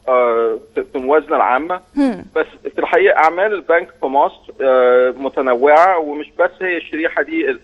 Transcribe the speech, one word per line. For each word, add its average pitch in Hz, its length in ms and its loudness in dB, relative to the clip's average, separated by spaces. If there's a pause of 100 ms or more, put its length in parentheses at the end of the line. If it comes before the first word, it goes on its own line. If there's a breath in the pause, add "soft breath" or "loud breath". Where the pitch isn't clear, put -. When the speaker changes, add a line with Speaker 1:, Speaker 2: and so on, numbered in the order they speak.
Speaker 1:
آه، 117 500 0 (160)
في، 135 180 -6
في 143 60 -8
الموازنة 147 380 0
العامة. 131 440 0 (140)
Speaker 2:
مم. 254 300 -2 (120)
Speaker 1:
بس 156 100 0 (280)
في - 40 -8
الحقيقة 175 380 2
أعمال 170 360 2
البنك 170 360 -2 (120)
في 156 60 -4
مصر، 143 540 -2
آه، 127 560 2
متنوعة، 143 840 2
ومش 147 400 -8
بس 175 120 0 (100)
هي 180 160 -4
الشريحة 160 460 -4
دي، 151 280 -4 (140)